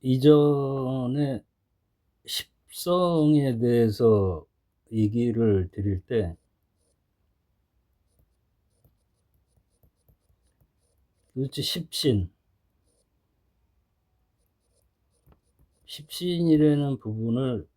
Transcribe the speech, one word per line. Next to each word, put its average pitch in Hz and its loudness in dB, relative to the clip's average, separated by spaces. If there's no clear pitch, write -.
이전에 135 0
십성에 151 0
대해서 110 2
얘기를 110 0
드릴 98 -4
때 98 -4
도대체 131 -8
십신, 123 -4
십신이라는 151 0
부분을 113 -4